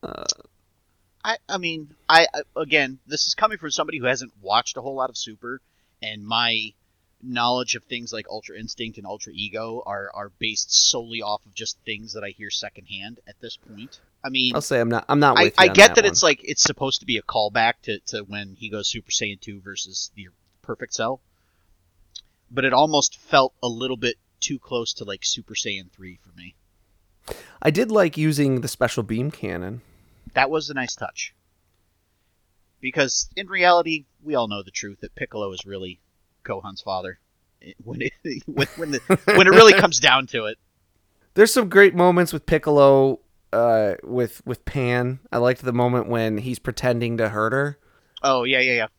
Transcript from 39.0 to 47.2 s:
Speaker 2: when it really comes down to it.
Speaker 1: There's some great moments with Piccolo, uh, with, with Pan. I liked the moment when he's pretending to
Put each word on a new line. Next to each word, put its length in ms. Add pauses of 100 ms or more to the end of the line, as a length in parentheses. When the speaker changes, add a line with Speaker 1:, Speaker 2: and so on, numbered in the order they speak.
Speaker 2:
when 100
it 40
really 240
comes 260
down 280
to 180
it. 120 (760)
Speaker 1:
There's 180
some 160
great 260
moments 380
with 120
Piccolo, 760 (320)
uh, 500
with, 420
with 200
Pan. 560 (100)
I 80
liked 260
the 80
moment 360
when 300
he's 200
pretending 600
to 100